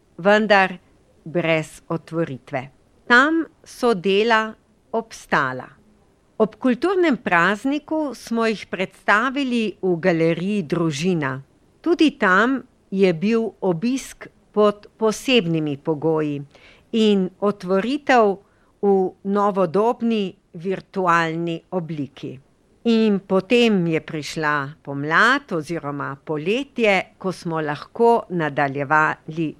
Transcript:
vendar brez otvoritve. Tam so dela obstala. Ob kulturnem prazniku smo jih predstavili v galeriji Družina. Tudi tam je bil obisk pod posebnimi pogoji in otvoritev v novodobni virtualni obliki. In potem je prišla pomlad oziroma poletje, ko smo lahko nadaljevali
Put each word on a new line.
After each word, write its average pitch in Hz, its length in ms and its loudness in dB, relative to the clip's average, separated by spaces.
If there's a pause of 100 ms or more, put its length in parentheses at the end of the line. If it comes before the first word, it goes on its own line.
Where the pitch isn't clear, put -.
(180)
vendar 196 600 2 (480)
brez 160 640 -2
otvoritve. 147 800 -6 (380)
Tam 294 380 4 (180)
so - 300 -2
dela 220 600 0 (400)
obstala. 147 760 -4 (720)
Ob - 180 0
kulturnem 320 600 0
prazniku 254 960 0
smo 226 320 -4
jih 220 220 -4
predstavili 233 1120 -2
v 185 140 0
galeriji 170 680 0
Družina. 156 800 -2 (400)
Tudi 320 380 2
tam 220 400 2 (320)
je 190 220 2
bil 214 360 0 (120)
obisk 196 640 -4 (240)
pod 208 360 0 (100)
posebnimi 165 800 0
pogoji 151 640 -2 (500)
in 208 380 2 (100)
otvoritev 202 960 2 (480)
v 202 80 4 (320)
novodobni 202 1120 0 (180)
virtualni 170 1080 -2 (100)
obliki. 147 680 -8 (460)
In 220 340 2
potem 190 680 2
je 160 120 0
prišla 151 840 -6
pomlad 175 680 0
oziroma 143 640 -6
poletje, 196 1000 -2
ko 190 140 -6
smo 160 300 -6
lahko 226 680 0
nadaljevali 151 1160 -2 (120)